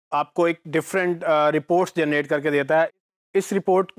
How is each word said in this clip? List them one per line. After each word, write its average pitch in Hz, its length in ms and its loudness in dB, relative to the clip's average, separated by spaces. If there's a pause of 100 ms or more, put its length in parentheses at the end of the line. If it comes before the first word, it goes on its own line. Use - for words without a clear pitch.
(140)
आपको 151 340 -2
एक 165 200 -2
डिफरेंट, 170 560 -2
अ, 151 260 2
रिपोर्ट्स 170 480 0
जनरेट 147 300 0
करके 147 240 -2
देता 143 300 2
है। 160 100 0 (440)
इस 196 180 -2
रिपोर्ट 190 460 0